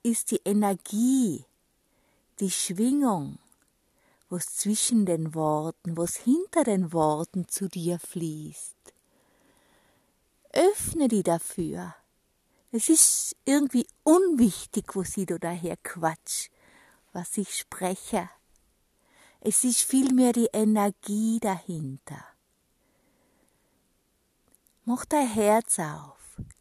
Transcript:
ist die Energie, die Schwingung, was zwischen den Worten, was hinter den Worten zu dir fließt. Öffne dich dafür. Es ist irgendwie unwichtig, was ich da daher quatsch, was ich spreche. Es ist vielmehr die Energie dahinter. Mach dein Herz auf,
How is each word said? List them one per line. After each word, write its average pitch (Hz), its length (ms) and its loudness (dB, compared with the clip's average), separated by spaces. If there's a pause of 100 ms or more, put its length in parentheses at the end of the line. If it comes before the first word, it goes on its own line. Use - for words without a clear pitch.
ist 233 280 -2
die 208 140 -2
Energie, 208 1000 0 (920)
die 190 120 0
Schwingung, 196 880 0 (920)
was - 280 -8
zwischen 214 480 2
den 160 280 -2
Worten, 160 640 -2
was 170 200 -4
hinter 330 460 0
den 185 300 0
Worten 160 540 0
zu 196 220 -6
dir 175 280 -4
fließt. 156 760 -10 (1800)
Öffne 330 560 2
dich 214 160 2
dafür. 170 720 -4 (760)
Es 226 160 0
ist - 480 4 (100)
irgendwie 269 420 2 (160)
unwichtig, 302 920 4
was 190 220 -6
ich 190 80 -2
da 170 140 -4
daher 170 380 -6
quatsch, - 720 -6 (640)
was 175 240 -8
ich - 200 -4
spreche. 185 720 -6 (1120)
Es - 220 0
ist 247 180 2
vielmehr 254 520 4
die 233 200 2
Energie 214 840 0
dahinter. 156 840 -6 (2500)
Mach 240 200 -2
dein 294 220 2
Herz 214 520 2
auf, 151 600 -12 (200)